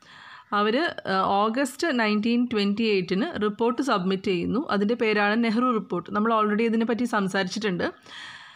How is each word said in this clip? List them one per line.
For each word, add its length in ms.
അവർ, 240
ആ, 180
ഓഗസ്റ്റ് 760
നയൻറ്റീൻ 460
ട്വൻറ്റി 380
എയ്റ്റിന് 580
റിപ്പോർട്ട് 400
സബ്മിറ്റ് 420
ചെയ്യുന്നു. 460
അതിൻ്റെ 260
പേരാണ് 480
നെഹ്റു 300
റിപ്പോർട്ട്. 380
നമ്മൾ 220
already 300
ഇതിനെപ്പറ്റി 400
സംസാരിച്ചിട്ടുണ്ട്. 880